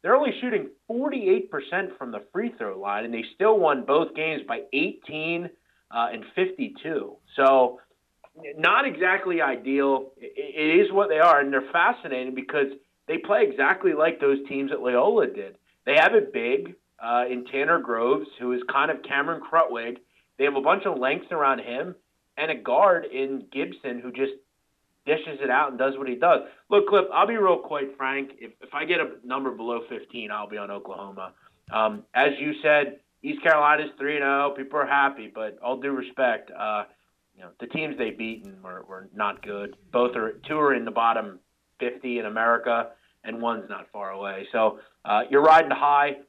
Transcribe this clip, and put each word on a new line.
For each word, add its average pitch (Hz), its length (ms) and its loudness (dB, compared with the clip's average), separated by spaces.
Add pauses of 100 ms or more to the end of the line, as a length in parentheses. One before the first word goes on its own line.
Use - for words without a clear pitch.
they're 214 160 4
only 277 240 2
shooting 240 300 -2 (180)
forty-eight 240 600 0
percent 180 480 -6
from 120 140 -12
the 104 100 -10 (100)
free 233 240 -4
throw 98 240 -8
line, 101 240 -4
and 117 80 -8
they 117 120 -6 (100)
still 214 240 4
won 143 260 2
both 151 300 2
games 156 340 -4
by 117 140 -6 (100)
eighteen, 165 800 -6 (400)
uh, 117 200 -2
and 110 140 -12 (100)
fifty-two. 160 800 -4 (220)
So 135 420 6 (760)
not 196 300 4
exactly 185 560 0
ideal. 135 760 0
I-, 117 160 -16
it 151 460 2
is 208 100 4
what 196 200 2
they 156 80 2
are, 160 220 8
and 139 120 0
they're 135 180 -2
fascinating 147 640 0
because 135 340 -2 (400)
they 160 100 -4
play 214 320 2
exactly 160 440 2
like 156 260 0
those 139 180 2 (100)
teams 139 220 -4
that 143 100 -6
Loyola 139 460 2
did. 98 320 -10 (260)
They 139 120 2
have 175 180 6
a 220 60 8
big, 131 560 -4 (260)
uh, 120 260 0
in 123 160 -6
Tanner 147 360 0
Groves, 120 480 0 (100)
who 123 140 -4
is 123 100 -4 (100)
kind 143 200 2
of - 100 -6
Cameron 143 400 -4
Krutwig. 120 560 0 (400)
They 135 60 2
have 143 100 2
a 139 60 0
bunch 175 260 2
of 165 120 -2
lengths 139 340 -2
around 139 260 2
him 127 380 -8 (400)
and 156 160 -4
a - 20 -2
guard 156 520 2
in 135 440 -6
Gibson 131 480 -8
who 123 140 -12
just 135 200 -4 (720)
dishes 151 380 -2
it 131 80 -2
out 139 200 2
and 123 100 -12
does 135 180 0
what 135 100 -6
he 123 60 -4
does. 160 280 4 (280)
Look, 202 160 6
Cliff, 196 260 4
I'll - 140 4
be 233 100 -2
real 190 220 4
quite 139 380 -6
frank. 135 420 -4
If, 113 220 -18
if - 120 -20
I 147 120 -6
get 165 160 0
a 139 100 -2 (160)
number 135 240 -4
below 117 380 -6
fifteen, 113 420 -12
I'll 104 180 -8
be 104 80 -12
on 101 140 -8
Oklahoma. 98 640 -12 (400)
Um, 107 320 0 (100)
as 143 240 4
you 147 240 -6
said, 147 380 2 (240)
East 143 180 -8
Carolina's 151 560 4
three 143 160 -4
and 143 100 -2
oh. 139 320 0
People 135 220 -6
are 139 80 0
happy, 139 480 0
but 107 260 -8
all 123 160 -4
due 139 140 -6
respect, 123 600 -4
uh, 107 320 -4 (520)
you - 60 -20
know, - 160 -20
the - 80 -14
teams 156 320 -8
they've 113 180 -6
beaten 101 460 -12
were, 92 260 -16
were 95 240 -18
not 101 300 -6
good. 101 340 -12 (140)
Both 123 240 0
are, 110 240 -6 (100)
two 151 100 -4
are 147 140 4
in 117 120 -2
the 113 80 -8
bottom 110 480 0 (400)
fifty 123 400 -6
in 110 60 -6
America, 117 640 0 (340)
and 113 180 -10
one's 113 260 -4
not 95 240 -14
far 98 180 -8
away. 98 420 -10
So, 113 260 2 (260)
uh, 107 240 2
you're 139 140 6
riding 156 280 8
high. 143 480 2 (100)